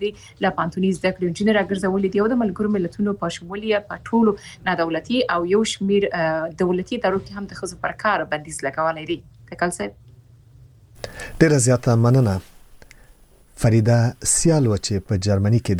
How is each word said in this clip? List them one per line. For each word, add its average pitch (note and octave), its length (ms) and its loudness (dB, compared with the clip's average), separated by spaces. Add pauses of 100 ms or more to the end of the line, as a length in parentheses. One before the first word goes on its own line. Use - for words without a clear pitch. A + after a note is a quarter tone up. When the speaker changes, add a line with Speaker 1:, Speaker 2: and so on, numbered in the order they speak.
Speaker 1:
دي، G#3 80 -4 (380)
له F#3 100 -2
پوهنتوني F#3 420 0
زده F#3 120 0
کړې F#3 180 -4
نجونې G3+ 280 0
راګرځولې F#3+ 560 0
دي G3+ 80 0
او G#3+ 100 2
د C4 100 0
ملګرو G#3+ 340 -2
ملتونو G3+ 360 -2 (100)
په E3+ 140 -4
شمول F#3+ 280 -12
یې G#3 160 0 (100)
په - 60 -10 (120)
ټولو A3+ 240 4 (360)
نادولتي F3 540 -2 (120)
او E3+ 60 0 (140)
یو G#3+ 80 4 (100)
شمیر، G3+ 380 0
اه، D#3+ 360 -2 (160)
دولتي F#3 380 -2
ادارو F#3+ 240 0
کې - 140 -18
هم G3+ 120 -10
د - 100 -18
ښځو F3+ 240 -10
پر - 200 -6
کار F#3 300 0
بندیز D3+ 340 -8
لګولی D#3 420 -4
دی. E3+ 80 -4 (320)
تکل E3+ 280 -4
صاحب. G3+ 140 -8 (1500)
Speaker 2:
ډیره D3+ 240 6
زیاته B2 380 2
مننه. A#2+ 320 4 (1300)
فریده A2+ 340 6 (380)
سیال D#3 320 4
وه G#2 180 2
چې G2 240 -4
په G2 160 0
جرمني G#2 400 4
کې، G#2 140 0